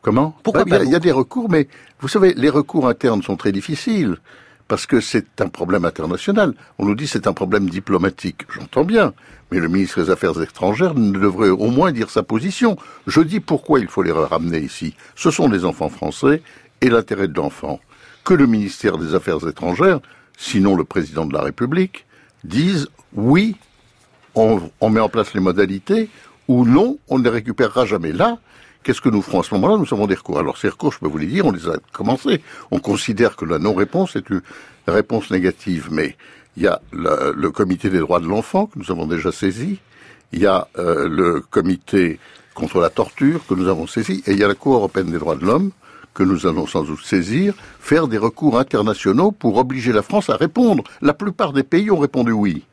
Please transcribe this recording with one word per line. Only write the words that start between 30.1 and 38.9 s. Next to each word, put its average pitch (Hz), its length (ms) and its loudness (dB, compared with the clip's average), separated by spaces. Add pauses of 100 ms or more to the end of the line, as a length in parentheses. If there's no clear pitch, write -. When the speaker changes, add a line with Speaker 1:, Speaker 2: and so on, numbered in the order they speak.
Speaker 1:
recours. - 220 -6
Alors 80 200 -2
ces 101 120 -2
recours, - 240 -4
je - 60 -18
peux 80 80 -6
vous 76 100 -4
les 78 80 -4
dire, 135 200 -2
on 123 60 4
les 82 160 -6
a 82 100 -2 (140)
commencés. 135 520 -2 (260)
On 92 100 -2
considère 107 560 0
que 90 100 -10
la 80 120 -2
non-réponse 101 580 -2
est - 140 -8
une 92 120 -2 (460)
réponse 104 440 -2
négative. 90 600 -2
Mais 78 240 -4 (400)
il 85 80 -4
y 101 40 2
a 82 120 0 (120)
le, 76 440 -2
le 78 140 -2
comité 92 400 -2
des 92 100 0
droits 87 200 0
de 82 80 -4
l'enfant 120 400 -2
que - 100 -18
nous 92 140 -10